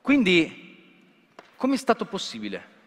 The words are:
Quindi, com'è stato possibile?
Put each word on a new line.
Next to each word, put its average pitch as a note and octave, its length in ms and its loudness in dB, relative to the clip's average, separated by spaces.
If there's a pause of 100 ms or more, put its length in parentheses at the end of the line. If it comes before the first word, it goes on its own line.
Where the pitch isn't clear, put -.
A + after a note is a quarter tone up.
Quindi, - 1300 -2 (240)
com'è C4+ 200 0
stato - 280 -2
possibile? G#2 600 -10 (220)